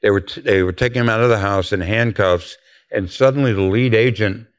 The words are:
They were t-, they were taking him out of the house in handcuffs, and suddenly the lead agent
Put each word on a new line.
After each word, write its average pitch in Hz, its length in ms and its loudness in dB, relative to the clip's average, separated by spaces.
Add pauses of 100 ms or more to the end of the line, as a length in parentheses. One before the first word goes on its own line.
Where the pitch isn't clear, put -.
They 107 100 2
were 98 100 2
t-, - 200 -16
they 98 220 2
were 92 100 -2
taking 123 280 -2
him 117 80 2
out 113 120 0
of 123 80 4
the 113 100 2
house 98 320 -2
in 95 100 -2
handcuffs, 98 760 0 (340)
and 98 180 -4
suddenly 135 440 2
the 98 80 0
lead 110 320 0
agent 110 540 0 (120)